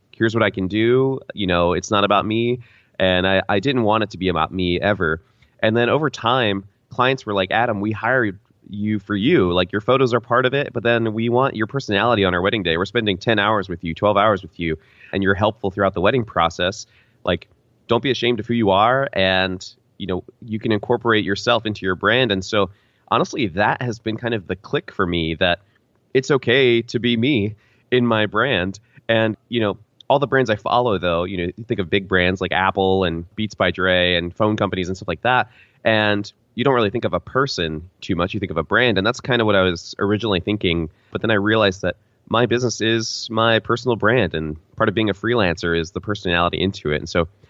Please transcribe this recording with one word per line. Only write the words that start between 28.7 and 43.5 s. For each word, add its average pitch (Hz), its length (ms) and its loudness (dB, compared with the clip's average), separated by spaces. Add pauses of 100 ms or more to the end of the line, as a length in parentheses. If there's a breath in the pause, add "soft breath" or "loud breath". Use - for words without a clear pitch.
And, 110 300 2 (100)
you 117 120 -2
know, 104 180 0 (320)
all 135 80 4
the 139 100 0
brands 131 220 2
I 107 60 2
follow, 120 420 0
though, 85 260 0
you 95 140 -6
know, 87 180 -4
you 117 100 -14
think 98 140 -4
of 90 80 -4
big 95 200 -2
brands 95 340 2
like 92 100 -4
Apple 95 520 2
and 85 220 -2 (100)
Beats 110 180 -4
by 92 160 0
Dre 90 460 2
and 87 200 -4
phone 107 220 0
companies 92 300 -2
and 95 100 -6
stuff - 100 -14
like 85 140 -6
that, 123 300 0 (320 soft breath)
and 104 500 0 (220)
you 120 100 -2
don't 139 80 4
really 117 160 2
think 117 160 -6
of 98 80 -4
a 87 80 -2
person 85 680 -4 (120)
too 90 160 -4
much. 87 160 -2
You 104 80 -4
think 95 100 -6
of 78 60 -4
a 80 60 -2
brand, 110 340 2
and 95 100 0
that's 123 140 -4
kind 123 180 0
of 113 60 2
what 104 100 4
I 95 60 4
was 90 360 -2
originally 101 440 -2
thinking. 87 480 -2 (200 soft breath)
But 104 120 -8
then 110 100 0
I 110 40 4
realized 101 480 2
that 90 120 -2 (320)
my 117 200 2
business 123 340 -2
is 113 500 -2
my 113 280 2